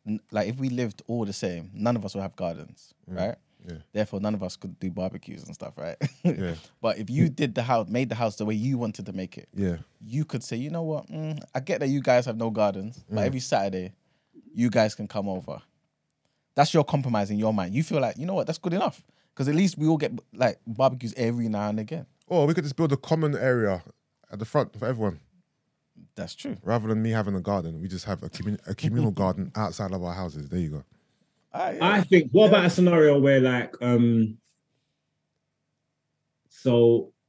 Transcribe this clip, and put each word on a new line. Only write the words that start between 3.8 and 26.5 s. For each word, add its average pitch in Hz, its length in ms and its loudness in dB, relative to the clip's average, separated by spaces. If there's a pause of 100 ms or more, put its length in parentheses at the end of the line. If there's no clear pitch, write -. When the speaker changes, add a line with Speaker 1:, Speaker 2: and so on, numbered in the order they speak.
Speaker 1:
Therefore, 104 260 -4
none 107 160 -2
of 95 80 -6
us 90 120 -8
could 92 240 -14
do 92 120 -6
barbecues - 540 -10
and - 100 -16
stuff, - 240 -16
right? 82 180 -10 (140)
<laughs> - 120 -16
Speaker 2:
Yeah. 95 300 0 (280)
Speaker 1:
But 110 180 0
if 107 100 -8
you 156 200 2
did 135 260 -4
the 123 80 -2
house, 117 260 0
made 120 200 -2
the 113 60 -4
house 113 200 -2
the 110 100 -6
way 107 80 -2
you 123 240 -2
wanted 110 300 -6
to 98 60 -10
make 92 260 -10
it, - 160 -20
Speaker 2:
Yeah. 92 220 -2 (220)
Speaker 1:
you 120 260 -6
could 123 180 -8
say, 117 140 -8
"You 135 120 -6
know 165 140 -6
what? 156 240 -6
Mm, 156 340 -8 (140)
I 131 40 -2
get 135 200 -2
that 143 80 0
you 139 140 0
guys 123 260 4
have 113 100 -4
no 113 140 -2
gardens, 104 580 -2
but 107 120 -2
Speaker 2:
Mm. 101 40 2
Speaker 1:
every 131 140 -2
Saturday, 95 540 -2 (600)
you 117 160 2
guys 107 240 2
can 104 140 -10
come 101 200 -6
over." 92 360 -10 (880)
That's 143 220 4
your 151 80 6
compromise 117 480 0
in 104 80 0
your 110 140 2
mind. 95 200 -2
You 135 100 0
feel 160 180 -2
like, 113 180 -2
"You 156 80 -6
know 190 80 -4
what? 160 100 0
That's 165 140 -4
good 170 160 -2
enough." - 280 -2 (300)
'Cause 135 140 -2
at 147 80 2
least 175 240 2
we 156 80 2
all 160 100 4
get, 143 140 -2 (220)
like, 113 340 2
barbecues 120 500 0
every 117 320 0
now 104 200 -2
and 107 100 -2
again. 110 260 -8 (220)
Speaker 2:
Or 170 180 4
we 160 80 2
could 160 100 0
just 139 120 -8
build 156 180 0
a 131 40 2
common 156 380 0
area 110 480 0 (480)
at 101 60 -12
the 107 80 -6
front 131 320 -2
for 104 100 -6
everyone. 107 320 -2 (960)
Speaker 1:
That's - 200 -10
true. 277 280 -10